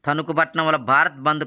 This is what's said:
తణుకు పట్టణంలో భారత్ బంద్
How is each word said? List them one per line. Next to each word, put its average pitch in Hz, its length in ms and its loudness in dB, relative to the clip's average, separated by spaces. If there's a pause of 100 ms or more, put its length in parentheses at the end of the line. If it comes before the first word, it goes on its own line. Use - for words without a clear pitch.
తణుకు 151 300 -4
పట్టణంలో 156 460 0 (120)
భారత్ 143 340 2
బంద్ 151 220 0